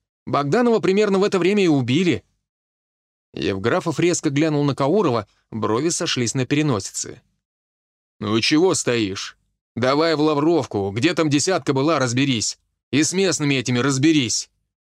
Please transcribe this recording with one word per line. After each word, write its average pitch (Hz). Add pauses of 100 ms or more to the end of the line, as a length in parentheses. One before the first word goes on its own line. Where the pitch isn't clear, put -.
(260)
Богданова 190
примерно 196
в 190
это 208
время 196
и 175
убили". 139 (1080)
Евграфов 110
резко 160
глянул 147
на 139
Каурова, 139 (240)
брови 113
сошлись 131
на 131
переносице. 143 (1000)
"Ну 107
чего 156
стоишь? 110 (380)
Давай 143
в 143
Лавровку, 147
где 127
там 165
десятка 147
была, 147
разберись. 127 (320)
И 143
с 151
местными 156
этими 123
разберись". 135 (320)